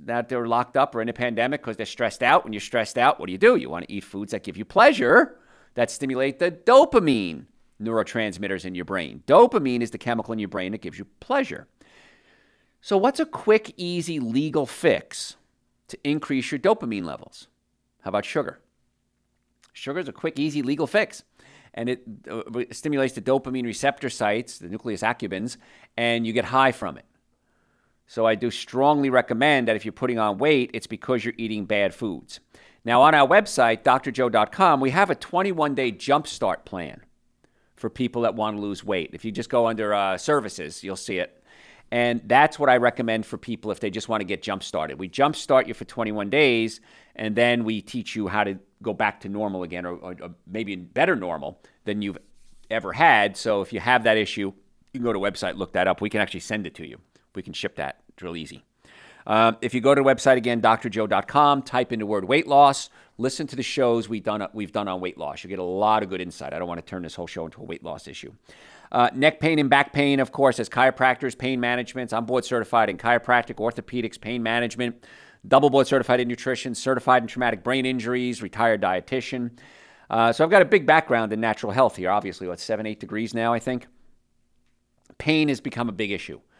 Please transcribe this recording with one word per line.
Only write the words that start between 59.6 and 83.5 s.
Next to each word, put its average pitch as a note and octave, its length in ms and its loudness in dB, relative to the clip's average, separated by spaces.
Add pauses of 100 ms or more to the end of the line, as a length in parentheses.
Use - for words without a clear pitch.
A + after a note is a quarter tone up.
if A#2+ 140 -4
you B2 80 0
go C3+ 120 6
to C#3 80 2
the C3+ 60 6
website C3+ 300 4
again, A#2 220 -2
D A2+ 60 4
R A2+ 120 6
Joe G#2+ 280 -4
dot G2 220 0
com, C#3+ 340 4
type B2+ 300 -2
in A#2 60 -4
the G#2+ 80 -4
word G2+ 180 -2
weight C#3 240 0
loss, C#3 400 6 (300)
listen C3 300 -4
to - 60 -14
the B2+ 80 -6
shows A#2 460 0
we've G#2+ 160 -6
done, G#2 300 -4
we've G#2 180 -8
done G#2 160 -4
on F#2 120 -4
weight F2+ 180 -8
loss. D2+ 260 -10
You'll F2+ 60 -14
get F#2+ 80 -8
a F#2 40 -4
lot G#2 400 2
of G2 60 -8
good F#2+ 140 -6
insight. E2 320 -12
I D#2 40 -6
don't F2 80 -6
wanna E2+ 140 -8
turn F#2 220 -12
this D#2+ 120 -14
whole F2+ 120 -10
show E2 180 -10
into D#2+ 160 -16
a E2 40 -16
weight E2 200 -12
loss D#2 240 -12
issue. - 240 -18 (580)
Uh, A#2+ 240 4
neck D3+ 240 2
pain D#3+ 200 2
and C#3+ 100 2
back C#3 240 4
pain, C#3 280 2
of B2+ 120 -2
course, C3 260 4
as A2+ 120 -6
chiropractors, B2+ 640 2
pain B2+ 240 -4
managements, A#2+ 540 -4
I'm A#2 100 -2
board B2 220 -2
certified A2+ 420 0
in F#2 80 -4
chiropractic, A#2+ 600 0
orthopedics, A#2 640 -6
pain A#2+ 240 -6
management, A#2 640 -4 (420)
double C#3 240 6
board C3 160 4
certified B2+ 320 2
in B2 80 0
nutrition, A#2+ 480 -6
certified B2+ 480 2
in A#2 60 -8
traumatic A2+ 340 -2
brain C3 220 0
injuries, B2 580 -4
retired G#2+ 380 0
dietitian. A#2+ 720 -4 (580)
Uh, A#2 240 2
so C3+ 100 2
I've E3 80 2
got G3 120 8
a D#3+ 40 6
big F3 200 2
background B2 460 4
in A2 80 -4
natural A2 320 -2
health A#2+ 240 2
here. F#2 140 -2
Obviously, G2 380 -4
what, F2 100 -8
seven, A2 280 -6
eight G#2+ 140 -8
degrees G#2+ 340 -8
now, A#2 180 0